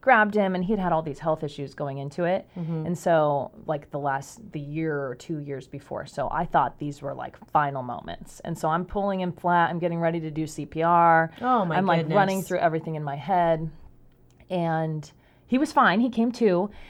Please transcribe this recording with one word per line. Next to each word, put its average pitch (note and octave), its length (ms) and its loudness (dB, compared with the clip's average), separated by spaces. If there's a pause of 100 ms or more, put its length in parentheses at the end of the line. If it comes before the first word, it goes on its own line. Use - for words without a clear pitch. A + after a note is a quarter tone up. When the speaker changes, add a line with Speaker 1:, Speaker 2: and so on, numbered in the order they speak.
Speaker 1:
grabbed G#3+ 340 6
him, F#3+ 180 2
and F3+ 120 -2
he G#3 80 0
had G#3 60 0
had F#3 120 0
all D#3+ 120 2
these D3 160 -8
health D#3+ 240 -2
issues C#3+ 320 -8
going C#3 240 -8
into D3 260 -4
it. F3+ 220 -2 (100)
Speaker 2:
Mm-hmm. D#3+ 300 -6
Speaker 1:
And E3+ 100 -2
so, D3+ 540 2 (160)
like, D3 240 -6
the D3 80 -6
last, C#3 400 -6 (120)
the D#3 80 -10
year D3 480 -6
or B2 80 -8
two D#3+ 240 -8
years C#3+ 280 -10
before. - 400 -12
So - 220 -6
I E3+ 160 -2
thought D3+ 320 2
these D3 240 -8
were, C#3 120 -8
like, B2+ 240 -12 (140)
final C#3+ 300 2
moments. - 640 -12
And E3 140 -6
so E3 120 -2
I'm E3+ 160 2
pulling G3 360 -2
him F3+ 100 -2
flat. F3 380 2
I'm E3+ 100 -4
getting E3+ 200 -2
ready E3 200 0
to D#3 120 -6
do D#3 140 -4
C D3+ 200 -10
P D#3+ 180 -6
R. E3 480 6 (100)
Speaker 2:
Oh, B3 220 2
my E3+ 140 0
Speaker 1:
I'm, F#3 80 2
like, E3+ 160 4
Speaker 2:
goodness. D#3+ 140 0
Speaker 1:
running F#3+ 260 2
through F3+ 180 -2
everything D#3+ 360 0
in D3+ 80 -6
my C#3+ 120 -6
head. E3 540 0 (800)
And D#3+ 600 -2 (380)
he A#3+ 100 0
was D4+ 140 0
fine. G#3+ 280 4
He B3 100 2
came A#3 240 0
to, G3+ 360 2 (200)